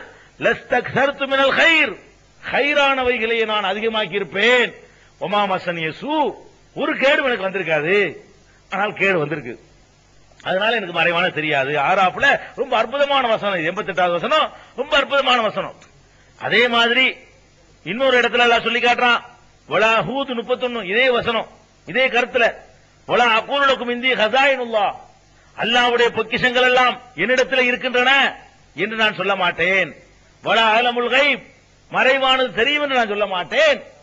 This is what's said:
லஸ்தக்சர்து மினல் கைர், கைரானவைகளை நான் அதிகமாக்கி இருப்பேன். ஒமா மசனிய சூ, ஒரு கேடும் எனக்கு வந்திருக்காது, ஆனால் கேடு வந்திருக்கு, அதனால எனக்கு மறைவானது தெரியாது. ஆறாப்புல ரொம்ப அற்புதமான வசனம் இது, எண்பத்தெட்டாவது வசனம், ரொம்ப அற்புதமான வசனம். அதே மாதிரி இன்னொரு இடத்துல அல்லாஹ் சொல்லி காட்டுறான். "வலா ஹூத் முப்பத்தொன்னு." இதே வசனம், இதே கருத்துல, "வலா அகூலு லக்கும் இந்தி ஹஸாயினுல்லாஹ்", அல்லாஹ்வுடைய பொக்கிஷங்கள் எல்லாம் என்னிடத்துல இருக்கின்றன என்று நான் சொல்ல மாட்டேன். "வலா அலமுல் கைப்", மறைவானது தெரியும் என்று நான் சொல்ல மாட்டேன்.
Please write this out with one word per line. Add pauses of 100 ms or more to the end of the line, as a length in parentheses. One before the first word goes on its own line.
(400)
லஸ்தக்சர்து
மினல்
கைர், (480)
கைரானவைகளை (140)
நான்
அதிகமாக்கி
இருப்பேன். (500)
ஒமா
மசனிய (120)
சூ, (640)
ஒரு
கேடும்
எனக்கு
வந்திருக்காது, (720)
ஆனால்
கேடு
வந்திருக்கு, (880)
அதனால
எனக்கு
மறைவானது
தெரியாது.
ஆறாப்புல (280)
ரொம்ப
அற்புதமான
வசனம்
இது,
எண்பத்தெட்டாவது
வசனம், (300)
ரொம்ப
அற்புதமான
வசனம். (600)
அதே
மாதிரி (800)
இன்னொரு
இடத்துல
அல்லாஹ்
சொல்லி
காட்டுறான். (480)
"வலா (160)
ஹூத்
முப்பத்தொன்னு." (100)
இதே
வசனம், (380)
இதே
கருத்துல, (600)
"வலா (100)
அகூலு
லக்கும்
இந்தி
ஹஸாயினுல்லாஹ்", (640)
அல்லாஹ்வுடைய
பொக்கிஷங்கள்
எல்லாம் (220)
என்னிடத்துல
இருக்கின்றன (640)
என்று
நான்
சொல்ல
மாட்டேன். (540)
"வலா (100)
அலமுல்
கைப்", (460)
மறைவானது
தெரியும்
என்று
நான்
சொல்ல
மாட்டேன். (240)